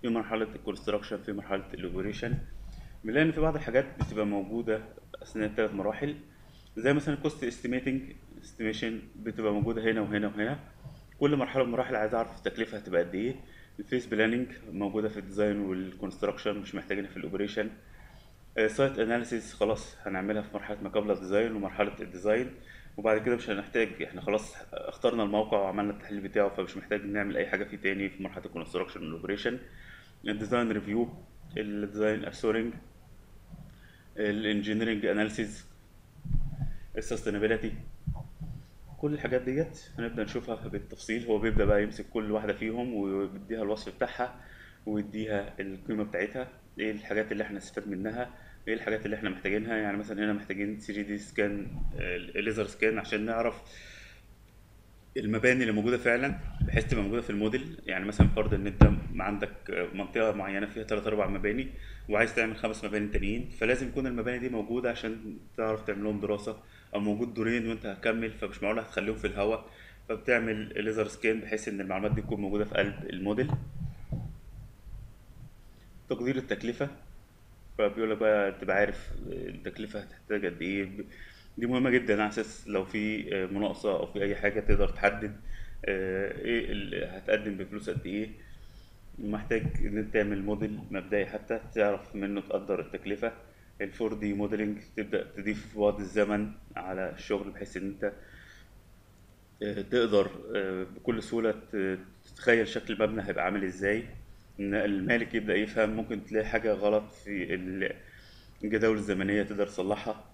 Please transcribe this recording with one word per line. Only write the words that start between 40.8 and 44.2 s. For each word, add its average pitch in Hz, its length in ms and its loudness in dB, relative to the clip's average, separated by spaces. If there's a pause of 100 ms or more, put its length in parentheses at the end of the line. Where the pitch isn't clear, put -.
هو 107 140 4
بيبدأ 107 260 6
بقى 104 180 8
يمسك 104 260 -4
كل 107 220 0
واحدة 107 220 2
فيهم 117 400 -2
ويديها 98 680 -2
الوصف 104 340 -4
بتاعها - 440 -2 (460)